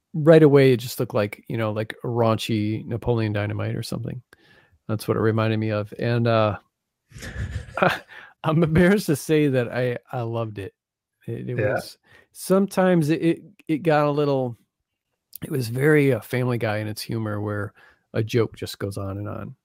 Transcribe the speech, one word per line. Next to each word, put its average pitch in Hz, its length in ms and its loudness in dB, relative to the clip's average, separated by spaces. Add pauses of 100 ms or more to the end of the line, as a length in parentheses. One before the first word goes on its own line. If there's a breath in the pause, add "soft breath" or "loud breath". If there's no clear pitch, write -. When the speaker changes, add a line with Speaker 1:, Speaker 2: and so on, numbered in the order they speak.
(140)
Speaker 1:
right 156 300 8
away 135 300 8
it 120 40 4
just 120 220 -10
looked 123 140 -4
like, 107 340 -2
you 123 100 -6
know, 110 140 -2
like 107 320 -6
a - 40 -6
raunchy 110 760 0
Napoleon 113 480 -2
Dynamite 104 420 -4
or - 80 -6
something. - 380 -8 (680 soft breath)
That's 107 200 -6
what 110 100 0
it 110 40 0
reminded 110 380 0
me 110 120 -2
of, 104 280 -4
and, 120 280 0
uh, 110 300 2 (540)
<laughs> - 680 -10
I, - 220 0 (420 loud breath)
I'm 160 200 2
embarrassed 175 440 4
to 151 80 2
say 151 320 2
that 127 240 0
I, 123 260 -2 (140)
I 123 100 -6
loved 113 380 -6
it. 95 140 -12 (540)
It, 123 220 -8
it 123 80 -6
Speaker 2:
Yeah. 107 180 0
Speaker 1:
was, - 220 -10 (360 soft breath)
sometimes 185 760 2
it, 160 120 0
it, 165 220 0 (240)
it 156 160 0
got 151 240 2
a 147 40 2
little, 139 460 -2 (840)
it - 80 -10
was 131 180 -4
very, 139 420 4
uh, 113 80 0
Family 123 380 -2
Guy 110 220 -2
in 107 80 -6
its 110 140 -10
humor, 110 380 -6
where 104 340 -6 (400 soft breath)
a 117 100 0
joke 113 340 0
just - 220 -12
goes 101 180 -6
on 98 200 -8
and 104 120 -8
on 104 360 -12